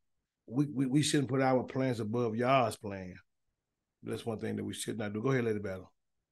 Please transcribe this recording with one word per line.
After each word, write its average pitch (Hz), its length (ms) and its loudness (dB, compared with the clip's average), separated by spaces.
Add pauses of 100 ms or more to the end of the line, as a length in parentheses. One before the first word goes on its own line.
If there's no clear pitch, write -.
(460)
we, 139 200 0
we, 135 200 -2
we 139 160 4
shouldn't 143 280 2
put 135 120 2
our 131 220 4
plans 131 340 0
above 113 380 0
Yah's 123 400 4
plan. 95 400 -10 (880)
That's 113 200 -8
one 110 140 -4
thing 107 160 -4
that 104 100 -4
we 101 80 -6
should 110 260 -6
not 104 140 -4
do. 107 80 -4
Go 131 120 2
ahead, 123 140 2
Lady 107 120 0
Battle. 95 340 -8 (400)